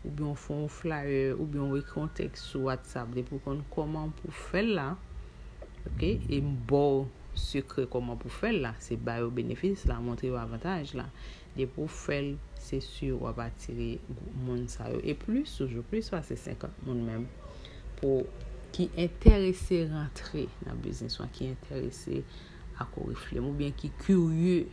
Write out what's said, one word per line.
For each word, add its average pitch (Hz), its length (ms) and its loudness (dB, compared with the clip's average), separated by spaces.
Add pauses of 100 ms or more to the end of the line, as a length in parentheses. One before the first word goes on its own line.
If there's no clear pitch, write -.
oubyen 147 340 -2
fè 147 220 -4
yon 151 120 -2
flyer, 143 680 2
oubyen 143 400 0
ekri 151 240 -4
yon 156 100 -2
tèks - 380 -4
sou 135 180 2
WhatsApp, 123 460 -4
de 123 120 0
pou 139 160 -6
konn 143 300 -2
kòman 156 480 -2
pou 151 120 -8 (120)
fè 185 180 2
l 220 140 4
la, 143 160 0 (960)
ok? - 180 2 (220)
E 139 140 4
m 143 120 2 (140)
bò 143 160 8 (480)
sekre - 560 0
kòman 120 320 0
pou 123 80 -6
fè 226 240 0
l 175 100 4
la, 117 140 -2
se - 220 -4
ba 117 200 -2
yo 117 140 2
benefis 120 560 2
la, 117 120 2
montre 120 280 0
yo 127 80 0
avantaj 139 600 -2
la. 127 100 -4 (460)
De 135 160 0
pou 147 160 -4
fè 151 320 0
l, 139 140 0 (260)
se - 240 -2
si - 320 -2
w 120 160 0
ap 117 140 -2
atire 117 540 -4 (360)
moun 123 360 0
sa - 200 -6
yo. 120 120 0
E 147 120 0
plis, 247 400 0
toujou 120 320 -2
plis, 220 240 -2
sa 165 160 -2
se 123 140 -4
senkant - 420 -6
moun 123 240 0
menm. 113 220 -2 (720)
Pou 135 260 4 (480)
ki 175 240 4
enterese 185 920 8
rantre 151 560 -2 (180)
nan 117 160 -6
biznis, - 380 -4
ou 127 100 -4
ki 131 240 -4
enterese 131 680 -4 (580)
ak - 160 -6
Oriflame, - 540 -4
oubyen 143 260 -2
ki 147 140 -4 (100)
kirye 170 720 6